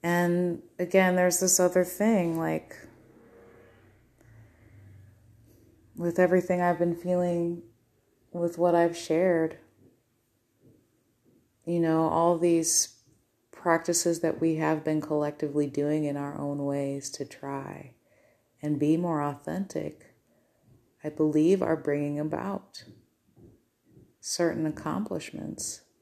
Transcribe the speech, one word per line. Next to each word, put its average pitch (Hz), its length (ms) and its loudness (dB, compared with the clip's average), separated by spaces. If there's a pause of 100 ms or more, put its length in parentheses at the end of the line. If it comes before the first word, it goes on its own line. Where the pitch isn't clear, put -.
And 175 580 0 (160)
again, 185 380 4
there's 180 240 2
this 185 180 2
other 180 240 4
thing, 180 560 0
like, 160 380 -4 (3250)
with 170 220 -2
everything 180 420 4
I've 175 180 2
been 175 160 2
feeling, 175 680 -2 (680)
with 170 280 -4
what 175 160 4
I've 170 200 4
shared, 165 600 2 (2000)
you 170 160 0
know, 160 220 2
all 165 340 2
these 165 600 2 (540)
practices 170 720 0
that - 220 -2
we 165 140 0
have 156 280 0
been 156 160 0
collectively 147 680 -2
doing 147 380 -2
in 143 140 -4
our 143 200 -8
own 143 280 -4
ways 139 420 -4
to - 160 -10
try - 680 -12 (680)
and 151 180 -2
be 151 200 4
more 170 240 0
authentic, 160 920 -6 (880)
I 156 60 -6
believe 156 540 2
are - 120 0
bringing 147 460 -2
about 160 640 -8 (1400)
certain 165 460 -2
accomplishments. - 1120 -8 (220)